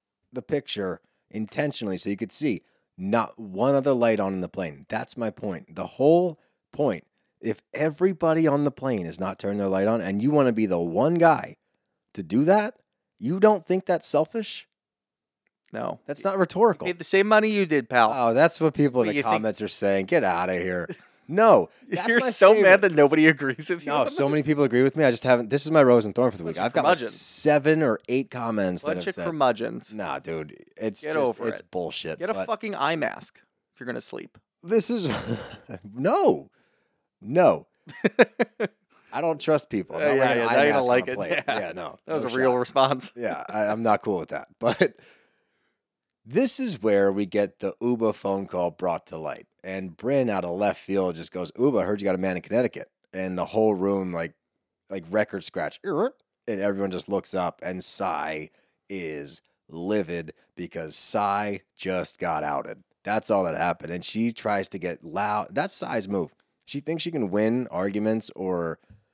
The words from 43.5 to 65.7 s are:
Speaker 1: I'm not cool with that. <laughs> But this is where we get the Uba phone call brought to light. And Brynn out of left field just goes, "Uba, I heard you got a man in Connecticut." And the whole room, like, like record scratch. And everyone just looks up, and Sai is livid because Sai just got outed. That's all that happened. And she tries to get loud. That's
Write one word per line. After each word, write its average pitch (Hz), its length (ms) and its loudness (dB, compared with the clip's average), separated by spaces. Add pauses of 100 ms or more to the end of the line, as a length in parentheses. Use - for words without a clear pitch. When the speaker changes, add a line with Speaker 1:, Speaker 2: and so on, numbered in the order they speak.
Speaker 1:
I'm 107 160 -2
not 107 220 2
cool 95 160 -2
with 78 100 -8
that. - 240 -8
<laughs> - 60 -20
But 123 340 0 (1300)
this 214 340 0
is 196 220 -6
where 98 300 4
we 101 140 -2
get 101 340 -2
the 98 220 -6
Uba 113 320 0
phone 98 340 -4
call 87 240 -2
brought 82 360 -4
to 82 100 -14
light. 76 300 -10 (160)
And 95 320 -10
Brynn 131 340 0
out 95 140 -2
of 87 140 -6
left 101 240 0
field 92 340 -2
just 82 160 -8
goes, 87 260 -8
"Uba, 123 220 2
I 85 40 2
heard 101 180 -2
you 98 40 -6
got 92 100 2
a 92 40 -4
man 92 160 -2
in 87 60 -6
Connecticut." - 480 -4 (240)
And 92 240 -6
the 85 80 -4
whole 110 300 2
room, 95 380 -2
like, 85 200 -6 (560)
like 98 200 -10
record 104 340 -2
scratch. - 400 -6
And 170 800 -6
everyone 98 300 -2
just 90 180 -6
looks 98 240 -4
up, 90 300 -4
and 92 200 -6
Sai 78 640 -4 (400)
is 78 520 -10 (280)
livid 87 640 -4 (220)
because 82 400 -10
Sai 101 640 -2 (140)
just 90 440 -6
got 80 240 -4
outed. - 400 -8 (200)
That's 107 260 -4
all 98 140 2
that 80 120 -2
happened. 85 360 -4
And 87 120 -6
she 113 280 -2
tries 104 380 -4
to 95 100 -12
get 85 240 -8
loud. 104 480 -4
That's 147 240 -4